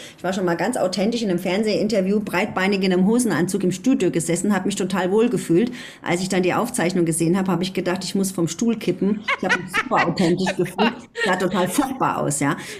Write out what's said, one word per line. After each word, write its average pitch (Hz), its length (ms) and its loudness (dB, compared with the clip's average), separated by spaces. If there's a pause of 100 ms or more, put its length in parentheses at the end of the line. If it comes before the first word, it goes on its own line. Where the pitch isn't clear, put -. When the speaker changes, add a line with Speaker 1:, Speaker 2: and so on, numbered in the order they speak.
(180)
Speaker 1:
ich - 60 -10
war 175 80 -2
schon 190 140 -2
mal 170 100 2
ganz 185 220 0
authentisch 214 440 0
in 214 80 0
einem 170 100 0
Fernsehinterview, 202 840 0
breitbeinig 196 600 0
in 190 120 2
einem 180 120 4
Hosenanzug 196 600 2
im 180 80 2
Studio 254 360 2
gesessen, 170 460 0
hab 190 100 -2
mich 196 120 -2
total 185 340 0
wohl 220 160 4
gefühlt. 185 460 2 (280)
Als 175 200 -2
ich 185 80 -2
dann 185 140 2
die 175 100 2
Aufzeichnung 185 500 0
gesehen 165 340 2
hab, 190 120 0
hab 175 120 0
ich 185 120 -2
gedacht, 180 320 -2
ich - 100 -4
muss 196 160 0
vom 170 160 0
Stuhl 226 300 0
kippen. - 480 0 (140)
Ich - 40 -4
hab 466 160 0
mich - 100 -10
super - 380 0
authentisch 185 480 0
Speaker 2:
<laughs> - 20 -4
Speaker 1:
gefühlt. - 360 0 (320)
Sah 190 100 2
total 185 320 0
furchtbar 262 520 0
aus, 143 200 -2
ja. 147 160 0 (240)